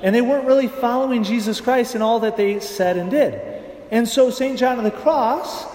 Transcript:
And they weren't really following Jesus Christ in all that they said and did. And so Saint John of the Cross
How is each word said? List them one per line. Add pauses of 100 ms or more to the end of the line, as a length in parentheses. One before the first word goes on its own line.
And
they
weren't
really
following
Jesus
Christ
in
all
that
they
said
and
did. (560)
And
so
Saint
John
of
the
Cross